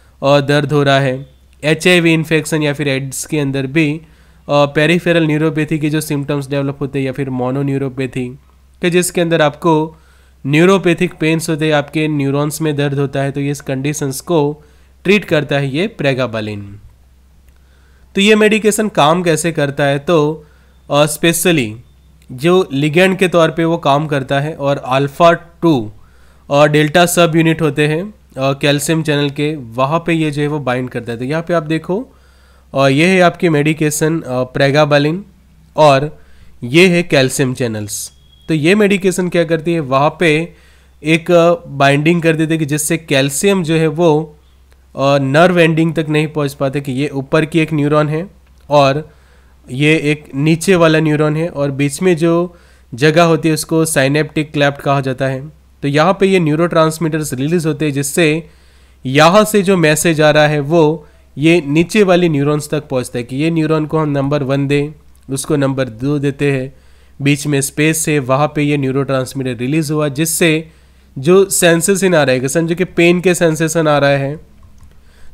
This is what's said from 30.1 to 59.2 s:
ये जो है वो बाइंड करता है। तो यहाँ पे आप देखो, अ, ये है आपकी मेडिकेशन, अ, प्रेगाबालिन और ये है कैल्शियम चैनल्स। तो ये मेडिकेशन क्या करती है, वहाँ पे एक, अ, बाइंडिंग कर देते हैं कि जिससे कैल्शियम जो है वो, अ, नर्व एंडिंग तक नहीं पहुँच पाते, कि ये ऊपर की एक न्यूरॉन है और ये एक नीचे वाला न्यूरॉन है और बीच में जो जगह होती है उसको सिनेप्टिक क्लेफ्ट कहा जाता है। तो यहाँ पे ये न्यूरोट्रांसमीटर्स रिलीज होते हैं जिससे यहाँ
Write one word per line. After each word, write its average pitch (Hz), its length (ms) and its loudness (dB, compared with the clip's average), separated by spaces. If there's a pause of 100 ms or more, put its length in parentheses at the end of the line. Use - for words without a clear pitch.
ये 156 180 -2
जो 143 100 -4
है 147 60 -2
वो 151 120 -4
बाइंड 127 300 -4
करता 120 220 -8
है। 113 60 -8
तो 127 80 -8
यहाँ 156 160 -4
पे 170 120 -4
आप 165 100 0
देखो, 160 460 -6 (680)
अ, 135 120 4
ये 143 200 2
है 185 140 4
आपकी 175 280 2
मेडिकेशन, 156 720 0
अ, 127 220 -4
प्रेगाबालिन 147 840 0 (500)
और 147 460 4 (420)
ये 160 240 4
है 175 160 2
कैल्शियम 131 500 0
चैनल्स। 110 580 -8 (360)
तो 165 60 -2
ये 160 220 2
मेडिकेशन 190 540 0
क्या 170 140 0
करती 160 300 -2
है, 165 60 -2
वहाँ 143 400 0
पे 165 340 0 (500)
एक, 165 280 0
अ, 170 220 6 (140)
बाइंडिंग 143 540 2
कर 160 140 2
देते 156 180 -2
हैं 160 60 -2
कि 156 60 -4
जिससे 151 320 -2
कैल्शियम 160 640 0
जो 160 120 0
है 160 120 2
वो, 156 480 0 (600)
अ, 139 220 2
नर्व 160 420 4
एंडिंग 160 340 2
तक 165 160 -2
नहीं 151 180 0
पहुँच 147 260 -4
पाते, 139 280 -4
कि 139 100 -8
ये 139 180 -4
ऊपर 139 360 -2
की 160 140 -2
एक 156 140 -2
न्यूरॉन 147 360 0
है 165 200 -6 (400)
और 143 420 2 (600)
ये 147 240 2
एक 151 300 -2 (100)
नीचे 160 400 2
वाला 160 240 4
न्यूरॉन 151 360 0
है 165 140 -4
और 143 220 -4
बीच 139 300 -4
में 185 160 2
जो 170 400 0 (360)
जगह 156 300 2
होती 160 240 2
है 156 60 2
उसको 160 320 -2
सिनेप्टिक 151 680 -2
क्लेफ्ट 143 280 0
कहा 139 200 0
जाता 131 240 -4
है। 135 360 -8 (200)
तो 143 60 -2
यहाँ 156 320 2
पे 196 60 2
ये 190 140 4
न्यूरोट्रांसमीटर्स 160 920 0
रिलीज 151 320 -2
होते 156 200 -2
हैं 151 60 -2
जिससे 151 560 0 (580)
यहाँ 160 400 4